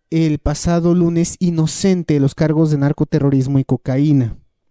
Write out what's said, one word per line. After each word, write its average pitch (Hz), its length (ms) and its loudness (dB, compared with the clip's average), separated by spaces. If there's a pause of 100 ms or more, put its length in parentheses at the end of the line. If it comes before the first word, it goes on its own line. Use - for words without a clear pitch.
el 160 300 0
pasado 170 560 0
lunes 170 440 0
inocente 170 760 0
de 143 60 2
los 135 140 0
cargos 156 360 0
de 147 80 0
narcoterrorismo 139 800 0
y 135 60 0
cocaína. 135 760 0 (320)